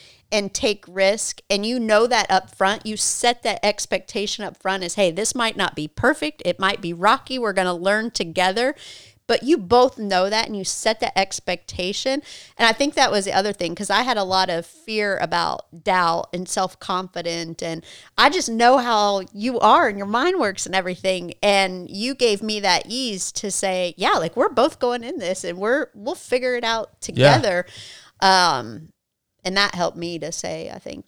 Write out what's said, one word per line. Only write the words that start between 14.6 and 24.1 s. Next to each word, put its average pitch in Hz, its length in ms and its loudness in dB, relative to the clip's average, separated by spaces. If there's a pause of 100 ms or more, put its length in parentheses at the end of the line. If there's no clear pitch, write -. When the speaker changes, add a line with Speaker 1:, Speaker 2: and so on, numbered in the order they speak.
Speaker 1:
fear 208 520 -4
about 165 640 -2
doubt 175 520 0
and 180 120 -6
self-confident. 175 1160 -6
And 165 200 -8 (360)
I 240 100 6
just 311 220 0
know 233 260 6
how 208 460 2 (100)
you 226 280 -4
are 269 280 6
and 208 80 -2
your 196 100 -6
mind 277 320 0
works 202 280 -2
and - 80 -6
everything. 185 680 -2
And 190 480 2
you 233 240 -6
gave 220 280 2
me 214 180 -4
that 185 260 2
ease 220 460 -6
to - 180 -6
say, 185 460 -2
"Yeah, 240 220 0